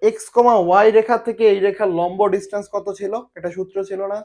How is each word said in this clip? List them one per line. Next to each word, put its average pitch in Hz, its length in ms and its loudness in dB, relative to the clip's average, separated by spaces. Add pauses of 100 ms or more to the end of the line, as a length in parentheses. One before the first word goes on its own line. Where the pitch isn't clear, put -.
এক্স 220 260 -2
কমা 240 280 2
ওয়াই 190 360 4
রেখা 220 260 2
থেকে 226 320 -2
এই 202 100 2
রেখার 196 300 0
লম্ব 180 380 -2
ডিস্টেন্স 202 440 -4
কত 196 200 -6
ছিল? 196 200 -8 (220)
এটা 175 160 -10
সূত্র 185 340 -10
ছিল 196 220 -10
না 202 180 -8